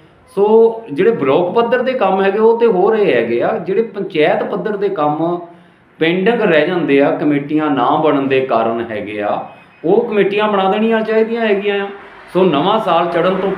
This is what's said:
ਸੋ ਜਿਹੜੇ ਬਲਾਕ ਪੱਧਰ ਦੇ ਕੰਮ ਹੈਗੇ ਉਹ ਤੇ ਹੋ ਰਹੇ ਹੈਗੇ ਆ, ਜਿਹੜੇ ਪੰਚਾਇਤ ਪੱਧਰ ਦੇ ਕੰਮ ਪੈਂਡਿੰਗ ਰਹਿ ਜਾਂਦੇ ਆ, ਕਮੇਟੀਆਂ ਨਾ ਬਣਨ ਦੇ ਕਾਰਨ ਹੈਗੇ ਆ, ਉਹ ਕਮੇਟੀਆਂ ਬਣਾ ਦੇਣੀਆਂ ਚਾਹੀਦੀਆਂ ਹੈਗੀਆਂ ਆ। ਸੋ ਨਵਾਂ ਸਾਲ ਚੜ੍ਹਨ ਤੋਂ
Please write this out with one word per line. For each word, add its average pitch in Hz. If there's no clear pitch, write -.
ਸੋ 196
ਜਿਹੜੇ 190
ਬਲਾਕ 165
ਪੱਧਰ 233
ਦੇ 262
ਕੰਮ 196
ਹੈਗੇ 196
ਉਹ 220
ਤੇ 240
ਹੋ 196
ਰਹੇ 202
ਹੈਗੇ 117
ਆ, 208
ਜਿਹੜੇ 190
ਪੰਚਾਇਤ 196
ਪੱਧਰ 196
ਦੇ 196
ਕੰਮ 160
ਪੈਂਡਿੰਗ 185
ਰਹਿ 170
ਜਾਂਦੇ 147
ਆ, 156
ਕਮੇਟੀਆਂ 151
ਨਾ 127
ਬਣਨ 139
ਦੇ 135
ਕਾਰਨ 117
ਹੈਗੇ 104
ਆ, 110
ਉਹ 220
ਕਮੇਟੀਆਂ 208
ਬਣਾ 190
ਦੇਣੀਆਂ 220
ਚਾਹੀਦੀਆਂ 220
ਹੈਗੀਆਂ 202
ਆ। 196
ਸੋ 180
ਨਵਾਂ 180
ਸਾਲ 175
ਚੜ੍ਹਨ 175
ਤੋਂ 190